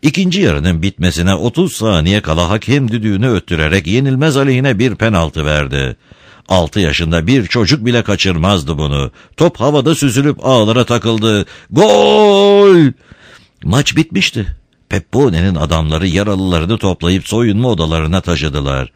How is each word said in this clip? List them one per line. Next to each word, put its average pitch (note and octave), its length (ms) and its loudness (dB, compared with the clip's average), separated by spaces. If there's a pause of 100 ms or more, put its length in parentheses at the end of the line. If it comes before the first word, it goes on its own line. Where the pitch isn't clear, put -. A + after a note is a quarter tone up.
İkinci F3+ 380 0
yarının E2 420 0
bitmesine F2+ 520 -2
otuz A#2+ 380 -2
saniye G2 480 0
kala E2 300 -4
hakem A#2 400 -2
düdüğünü G#2+ 380 -2
öttürerek E2+ 580 -2
yenilmez C3 500 0
aleyhine C3+ 420 0
bir A2+ 160 0
penaltı E2+ 500 -2
verdi. C#2 520 -2 (520)
Altı F#2 320 0
yaşında D#2+ 460 0
bir A#2+ 200 2
çocuk A2+ 400 -2
bile A#2+ 160 0
kaçırmazdı F2 760 -2
bunu. C#2+ 320 -4 (260)
Top E3+ 240 0
havada C#3+ 340 2
süzülüp C#3 520 0
ağlara A#2+ 380 2
takıldı. A2 640 0 (240)
Gol! G3+ 1200 4 (720)
Maç B2+ 320 -2
bitmişti. D#3 600 -4 (320)
Peppone'nin G2 640 0
adamları D#2+ 520 -2
yaralılarını F#2 720 -2
toplayıp F#2 500 -2
soyunma A2+ 400 0
odalarına D#2+ 520 -2
taşıdılar. C#2+ 760 -4